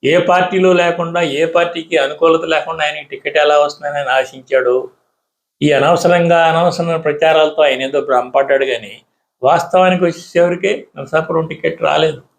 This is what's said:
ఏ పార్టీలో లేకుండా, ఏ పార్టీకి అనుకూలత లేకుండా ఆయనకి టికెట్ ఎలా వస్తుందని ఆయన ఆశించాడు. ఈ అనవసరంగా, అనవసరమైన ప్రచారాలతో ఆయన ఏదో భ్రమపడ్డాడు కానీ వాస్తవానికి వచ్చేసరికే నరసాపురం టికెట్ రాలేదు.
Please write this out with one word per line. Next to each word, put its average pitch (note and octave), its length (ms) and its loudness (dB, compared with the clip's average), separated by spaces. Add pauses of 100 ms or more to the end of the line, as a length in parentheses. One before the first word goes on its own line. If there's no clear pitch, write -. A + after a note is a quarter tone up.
ఏ D#3 140 2
పార్టీలో F#3 540 2
లేకుండా, E3+ 500 -2
ఏ D3 220 -2
పార్టీకి E3+ 520 -2
అనుకూలత D#3+ 480 0
లేకుండా D#3+ 400 -2
ఆయనకి D3+ 200 -6
టికెట్ C#3+ 320 -8
ఎలా D3 220 4
వస్తుందని D3 400 -2
ఆయన C3+ 100 -6
ఆశించాడు. C3 840 -2 (720)
ఈ D3 100 2
అనవసరంగా, E3+ 720 2
అనవసరమైన E3 520 0
ప్రచారాలతో D#3 680 2
ఆయన C3+ 200 2
ఏదో C#3 180 -2
భ్రమపడ్డాడు C3+ 640 0
కానీ A2+ 360 -6 (420)
వాస్తవానికి F3+ 600 2
వచ్చేసరికే F3 840 -2 (100)
నరసాపురం D#3+ 500 -4
టికెట్ D#3+ 360 -6
రాలేదు. D#3 400 0 (160)